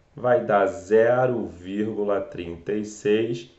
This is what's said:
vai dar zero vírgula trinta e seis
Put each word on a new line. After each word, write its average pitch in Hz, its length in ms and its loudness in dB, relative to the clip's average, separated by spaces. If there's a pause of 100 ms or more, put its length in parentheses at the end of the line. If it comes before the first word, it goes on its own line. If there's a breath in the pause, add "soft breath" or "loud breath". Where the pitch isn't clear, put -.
(140)
vai 120 300 2
dar 101 240 4
zero 113 800 2
vírgula 101 720 -4
trinta 87 540 -8
e 107 100 -4
seis 113 760 -2